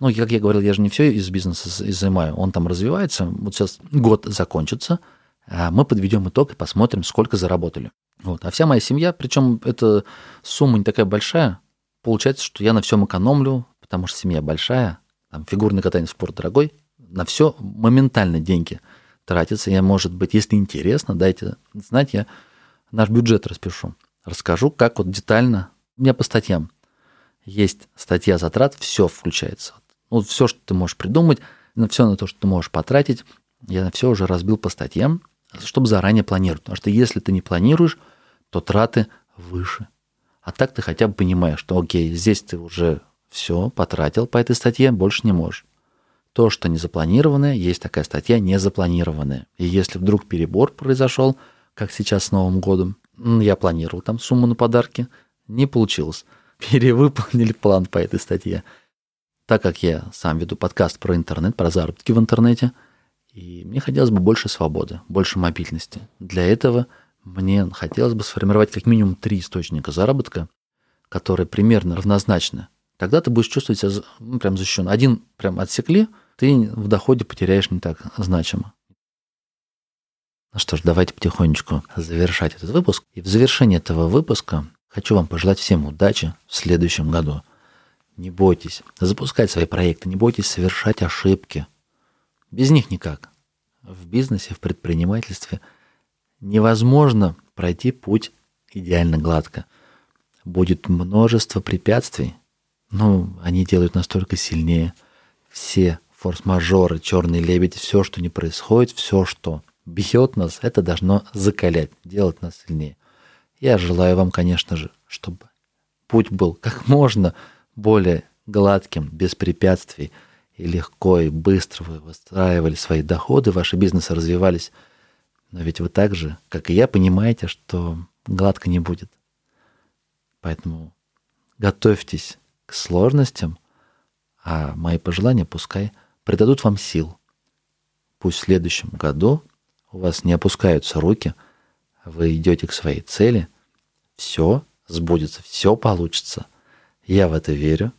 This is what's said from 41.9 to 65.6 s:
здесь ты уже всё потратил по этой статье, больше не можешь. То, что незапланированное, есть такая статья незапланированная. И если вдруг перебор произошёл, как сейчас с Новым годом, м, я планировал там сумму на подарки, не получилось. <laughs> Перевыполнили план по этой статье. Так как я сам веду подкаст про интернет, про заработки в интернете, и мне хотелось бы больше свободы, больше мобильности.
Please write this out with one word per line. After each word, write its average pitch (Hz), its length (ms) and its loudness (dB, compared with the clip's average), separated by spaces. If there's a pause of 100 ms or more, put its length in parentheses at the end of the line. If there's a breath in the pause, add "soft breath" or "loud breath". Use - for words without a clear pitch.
здесь 95 280 0
ты - 160 -10
уже 85 440 -2 (260)
всё 90 400 -4
потратил 101 580 -2
по 120 120 -2
этой 120 180 0
статье, 127 340 2
больше 101 340 0
не 107 80 2
можешь. 85 340 -4 (640)
То, 117 160 4
что - 200 -4
незапланированное, 113 840 2
есть 90 280 -2
такая - 220 -4
статья - 340 0
незапланированная. 87 1080 0 (120)
И 90 80 -2
если 92 320 0
вдруг 101 280 0
перебор 87 460 0
произошёл, 135 640 0 (380 soft breath)
как - 180 -8
сейчас 101 320 -2
с - 80 -6
Новым 92 280 2
годом, 92 360 0 (200)
м, 117 240 2
я 104 160 4
планировал 85 460 -2
там 113 160 -4
сумму 123 280 2
на 120 80 0
подарки, 120 540 0 (400 soft breath)
не 123 180 0
получилось. 101 580 -2 (340 soft breath)
<laughs> - 0 -
Перевыполнили 123 920 2
план 95 340 2
по - 120 -4
этой 87 220 -2
статье. 92 440 -6 (800 soft breath)
Так 110 160 0
как 90 200 -2
я 82 300 -2
сам 80 260 -2
веду 82 180 -6
подкаст - 420 -2
про - 160 -2
интернет, 82 420 -2
про 87 140 0
заработки 85 420 -2
в 113 60 4
интернете, 117 540 2 (600 soft breath)
и 87 320 -18
мне 117 160 -8
хотелось 135 300 0
бы 101 100 2
больше 104 280 2
свободы, 82 600 -4
больше 92 300 -2
мобильности. 82 640 -6 (180)